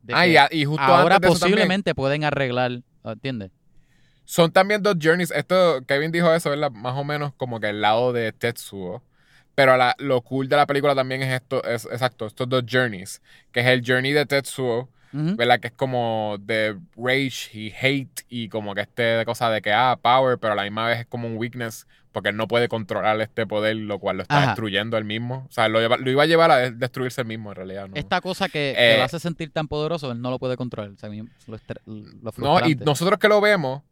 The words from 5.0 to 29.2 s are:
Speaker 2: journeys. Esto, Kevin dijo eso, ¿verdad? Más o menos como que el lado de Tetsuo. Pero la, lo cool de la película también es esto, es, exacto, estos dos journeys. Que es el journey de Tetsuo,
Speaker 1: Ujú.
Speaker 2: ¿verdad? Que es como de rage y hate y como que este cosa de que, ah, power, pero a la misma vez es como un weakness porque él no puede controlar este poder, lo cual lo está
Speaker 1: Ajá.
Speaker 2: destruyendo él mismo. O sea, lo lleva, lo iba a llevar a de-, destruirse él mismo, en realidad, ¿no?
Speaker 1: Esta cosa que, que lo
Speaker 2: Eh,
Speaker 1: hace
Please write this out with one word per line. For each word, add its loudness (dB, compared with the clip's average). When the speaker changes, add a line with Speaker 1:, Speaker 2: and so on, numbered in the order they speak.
Speaker 2:
journeys. 2
Esto, 2
Kevin -2
dijo 4
eso, 0
¿verdad? -2
Más -8
o -4
menos -4
como -6
que -2
el -4
lado 4
de -2
Tetsuo. -8
Pero 8
la, 2
lo 0
cool -4
de 4
la 6
película 2
también -2
es -2
esto, -4
es, -4
exacto, -4
estos -6
dos 2
journeys. -6
Que -2
es 0
el 4
journey 0
de 2
Tetsuo, -4
Speaker 1:
Ujú. -2
Speaker 2:
¿verdad? 4
Que -10
es -10
como -2
de -2
rage -4
y -10
hate -4
y -10
como -6
que -4
este -2
cosa -2
de -2
que, -2
ah, 2
power, 4
pero -2
a 0
la -2
misma -4
vez 0
es -12
como -10
un -8
weakness -8
porque -4
él -2
no -2
puede 2
controlar -2
este -4
poder, 0
lo -6
cual -4
lo -6
está 0
Speaker 1:
Ajá. 2
Speaker 2:
destruyendo -2
él -2
mismo. -8
O -20
sea, 2
lo 4
lleva, 4
lo -4
iba 4
a 6
llevar 6
a 8
de-, 0
destruirse -6
él -4
mismo, -10
en -16
realidad, -12
¿no? -12
Speaker 1:
Esta -2
cosa -6
que, -4
que 6
lo 2
Speaker 2:
Eh, 0
Speaker 1:
hace -4